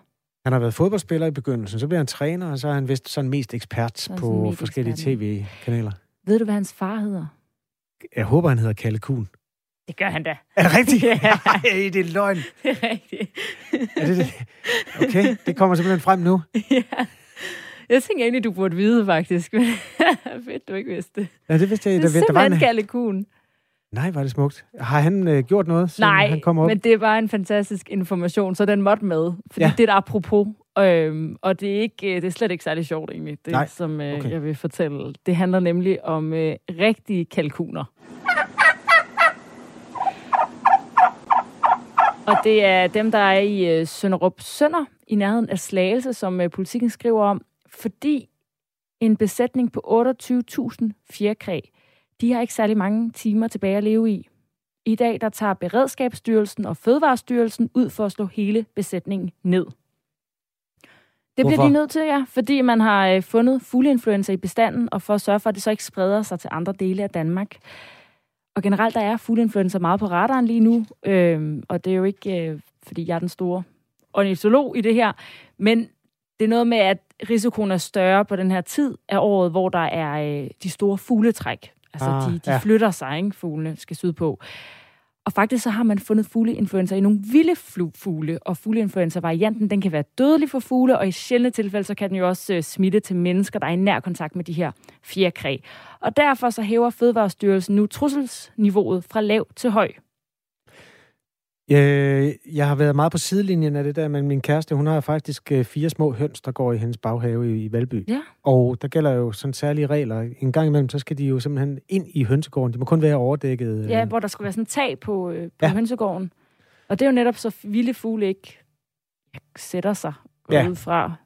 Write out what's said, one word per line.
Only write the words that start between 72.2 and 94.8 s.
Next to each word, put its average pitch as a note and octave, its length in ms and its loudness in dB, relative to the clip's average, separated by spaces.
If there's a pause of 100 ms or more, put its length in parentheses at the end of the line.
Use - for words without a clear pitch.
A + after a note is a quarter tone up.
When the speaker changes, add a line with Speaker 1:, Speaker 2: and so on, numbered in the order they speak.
Speaker 2:
øh, D#3 140 -8 (260)
fordi E3+ 220 -8
jeg E3+ 60 -2
er E3+ 40 -2
den F3 100 -4
store F3+ 340 -4 (500)
ornitolog G#3+ 640 2
i - 20 0
det A3 140 2
her, A3 180 2 (460)
men A3+ 300 2 (500)
det A3 60 0
er G#3+ 40 2
noget A#3 180 2
med, A#3 120 2
at F#3+ 200 4 (320)
risikoen G#3+ 400 0
er F#3+ 60 0
større F#3+ 480 2
på G3+ 120 -4
den F#3 140 0
her F#3 100 2
tid C#4 340 -2 (140)
af G3 100 0
året, F#3+ 320 2
hvor F#3 180 0
der F#3 100 -2
er, D3+ 640 -4
øh, B2+ 80 -10 (120)
de F#3 80 -6
store G3 280 0
fugletræk. - 760 -2 (220)
Altså, C3+ 160 -2
Speaker 1:
Ah, C3+ 220 0
Speaker 2:
de, E3+ 60 -4
de D3 140 -6
Speaker 1:
ja. B2+ 60 2
Speaker 2:
flytter G#3+ 320 2
sig, C#3+ 260 -8
ikke? G3 200 -4
Fuglene D#3 400 -8
skal - 200 -14
sydpå. E3 440 -4 (840)
Og G3+ 80 -6
faktisk A3+ 300 0
så A#3 80 -2
har G#3+ 120 0
man G#3+ 160 2
fundet G#3+ 280 0
fugleinfluenza G3 720 -2
i G3 40 0
nogle G#3 180 4 (140)
vilde D#4+ 240 6
flu-, F3 380 -6
fugle, D#3 480 -6
og F3+ 140 -4
fugleinfluenza-varianten, G3 1120 -2
den G3+ 100 2
kan F#3 120 0
være D3 120 -2 (140)
dødelig D4 320 4
for C4+ 80 -4
fugle, B3+ 400 2
og G3 100 0
i - 20 0
sjældne A#3+ 400 0
tilfælde, G3+ 340 -4
så G3+ 100 -8
kan G3 160 -4
den F#3+ 80 -4
jo F3+ 100 2
også, F#3 260 -2
øh, E3 80 0
smitte F#3+ 380 2
til F#3 160 -4
mennesker, F3+ 420 0
der C#3 80 -4
er D#3+ 40 -4
i F3 60 -2
nær F#3 240 2
kontakt E3+ 360 -6
med F3 80 -6
de F3 80 -10
her D#3 200 -4 (300)